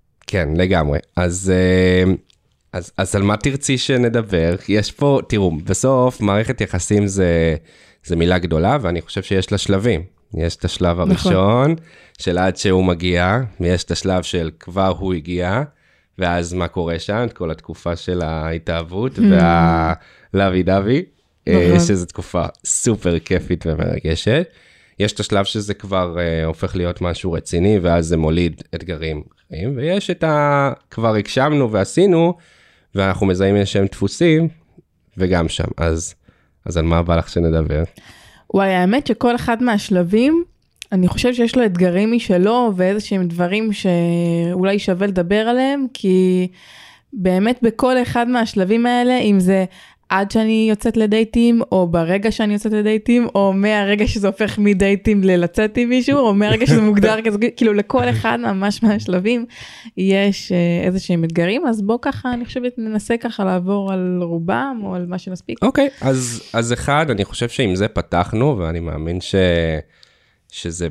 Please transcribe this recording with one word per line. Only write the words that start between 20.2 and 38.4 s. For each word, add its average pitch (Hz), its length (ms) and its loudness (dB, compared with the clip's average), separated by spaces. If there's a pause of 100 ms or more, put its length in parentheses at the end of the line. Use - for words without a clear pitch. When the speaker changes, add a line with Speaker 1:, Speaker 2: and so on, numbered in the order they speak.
Speaker 1:
והלוי 95 300 2
דווי, 98 400 2 (440)
אה, 87 200 4
Speaker 2:
נכון. 87 200 6
Speaker 1:
שזו 92 180 0
תקופה 87 400 -6 (200)
סופר 90 540 0
כיפית 85 480 -4
ומרגשת. 82 800 -2 (520)
יש 104 140 0
את - 60 -10
השלב 101 260 0
שזה 104 280 -6
כבר, 92 460 -4
אה, 82 260 -2
הופך 82 300 -6
להיות 87 260 -4
משהו 87 300 -4
רציני, 90 500 0
ואז 85 260 2
זה 85 100 0
מוליד 80 440 0 (140)
אתגרים 80 480 -8 (240)
אחרים, 110 300 -8
ויש 170 320 -4
את 175 140 -4
ה-, 147 480 2 (200)
כבר 113 240 0
הגשמנו 131 560 2
ועשינו, 170 600 2 (640)
ואנחנו 98 300 0
מזהים 95 300 4
איזה 101 100 4
שהם 98 260 0
דפוסים, 160 560 2 (720)
וגם 90 320 0
שם. - 140 -4 (140)
אז, 82 380 -2 (500)
אז 87 120 -4
על 80 80 0
מה 82 180 2
בא 85 120 0
לך 82 140 -2
שנדבר? 80 540 0 (720)